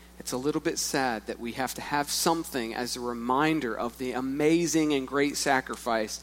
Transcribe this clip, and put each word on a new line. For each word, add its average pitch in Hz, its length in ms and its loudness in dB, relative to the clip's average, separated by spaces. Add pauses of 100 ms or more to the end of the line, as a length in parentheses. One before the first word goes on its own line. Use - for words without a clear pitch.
(180)
It's - 140 -8
a 127 40 -2
little 147 240 0
bit 160 180 -2
sad 127 480 0
that - 140 -8
we 117 120 -6
have 127 220 -2
to - 60 -8
have 143 280 -2
something 143 640 0
as 120 220 -4
a 127 40 -8
reminder 123 760 2
of 120 220 -4
the 127 140 -4
amazing 151 840 2
and 131 140 0
great 143 280 2
sacrifice 117 880 0